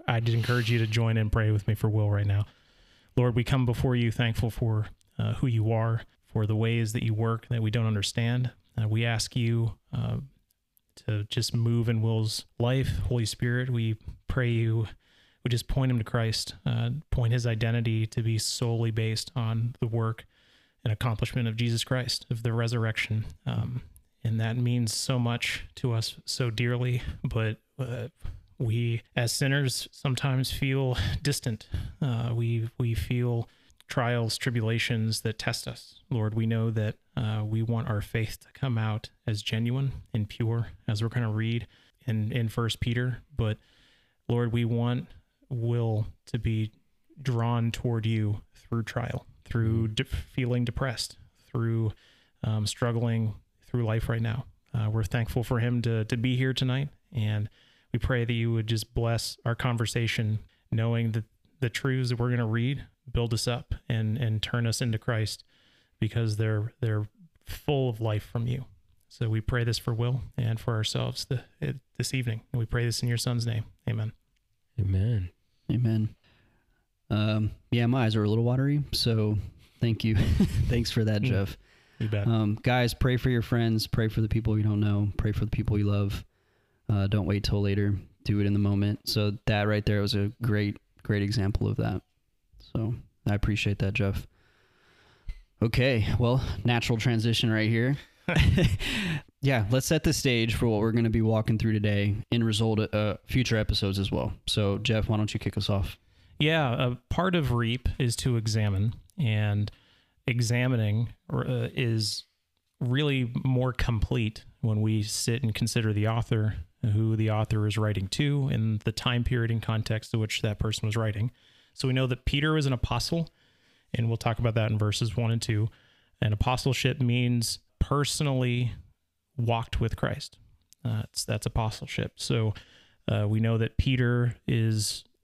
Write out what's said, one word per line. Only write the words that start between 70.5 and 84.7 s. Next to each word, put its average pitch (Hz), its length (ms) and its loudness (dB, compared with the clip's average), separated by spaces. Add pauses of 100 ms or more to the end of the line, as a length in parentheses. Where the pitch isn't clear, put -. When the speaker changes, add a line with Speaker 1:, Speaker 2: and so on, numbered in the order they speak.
Speaker 1:
for 120 140 -2
ourselves 120 500 -2
the, 123 180 -4 (160)
it, 139 180 -4 (200)
this - 160 -4
evening, 120 300 -4 (100)
and 131 80 0
we 110 60 -2
pray 120 180 0
this 117 180 -2
in 123 60 0
your 120 80 0
son's 120 300 -2
name. 113 180 -2 (240)
Amen. 110 240 -2 (640)
Speaker 3:
Amen. 98 520 0 (420)
Speaker 2:
Amen. 110 420 0 (960)
Um, 107 400 0 (200)
yeah, 120 160 2
my 123 180 2
eyes 107 120 2
are 107 80 2
a 104 40 2
little 113 160 2
watery, 135 380 2 (100)
so 107 460 2 (420)
thank 113 240 0
you. 110 120 4
<laughs> - 520 2
Thanks 120 220 0
for 113 140 0
that, 107 180 0
Speaker 1:
Mm. 131 60 0
Speaker 2:
Jeff. 98 280 -2 (420)
Speaker 1:
You 110 100 -2
bet. 104 180 0
Speaker 2:
Um, 110 360 2
guys, 123 320 2
pray 127 220 2
for 131 140 0
your 117 120 2
friends. 113 440 2
Pray 110 220 0
for 110 120 -2
the 107 80 2
people 110 280 2
you 107 60 2
don't 104 180 2